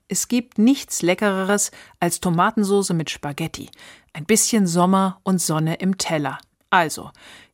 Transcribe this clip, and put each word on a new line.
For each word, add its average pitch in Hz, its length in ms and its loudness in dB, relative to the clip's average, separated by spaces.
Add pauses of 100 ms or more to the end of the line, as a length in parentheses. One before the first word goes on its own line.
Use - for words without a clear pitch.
Es - 220 -6
gibt 240 300 -2
nichts 247 440 2
Leckereres 190 720 0 (260)
als 175 220 -2
Tomatensoße 190 760 2
mit 160 160 -2
Spaghetti. - 580 -10 (440)
Ein 151 120 -12
bisschen 214 420 2
Sommer 185 580 2
und 185 180 0
Sonne 160 320 -2
im 190 240 -2
Teller. 147 400 -4 (320)
Also, 170 400 0 (420)